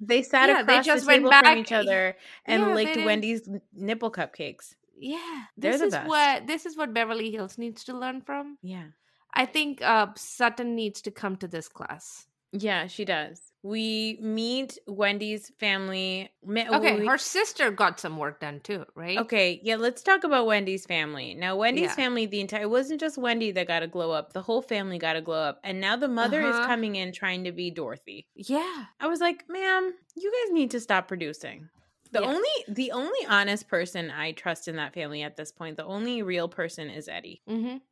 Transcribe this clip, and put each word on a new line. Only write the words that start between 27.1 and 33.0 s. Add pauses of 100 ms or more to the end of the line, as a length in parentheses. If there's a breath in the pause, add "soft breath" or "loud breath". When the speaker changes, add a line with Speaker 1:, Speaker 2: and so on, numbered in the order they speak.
Speaker 1:
trying
to
be
Dorothy.
Speaker 2:
Yeah. (120)
Speaker 1:
I
was
like,
"Ma'am, (240)
you
guys
need
to
stop
producing." (440)
The
Speaker 2:
Yeah.
Speaker 1:
only,
the
only